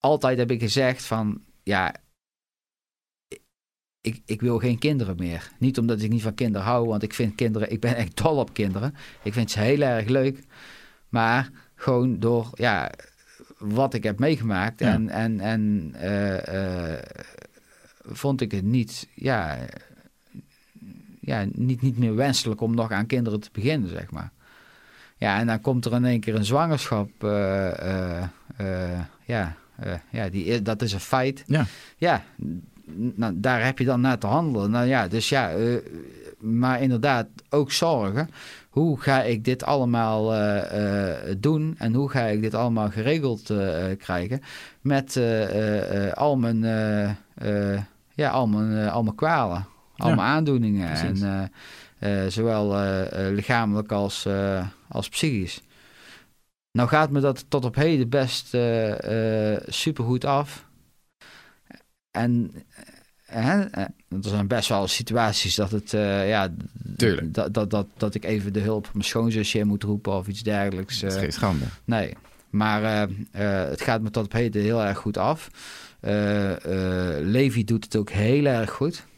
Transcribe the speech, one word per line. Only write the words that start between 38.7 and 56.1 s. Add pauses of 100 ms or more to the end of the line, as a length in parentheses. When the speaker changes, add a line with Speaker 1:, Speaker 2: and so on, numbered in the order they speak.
Speaker 1:
ga
ik
dit
allemaal,
eh,
eh,
doen
en
hoe
ga
ik
dit
allemaal
geregeld,
eh,
eh,
krijgen (400)
met,
eh,
eh,
eh,
al
mijn,
eh, (640)
eh, (320)
ja,
al
mijn, (100)
eh,
al
mijn
kwalen, (280)
al
Speaker 2:
Ja,
Speaker 1:
mijn
aandoeningen
Speaker 2:
precies.
Speaker 1:
en, (500)
eh,
eh,
zowel,
eh,
eh,
lichamelijk
als,
eh, (220)
als
psychisch. (1120)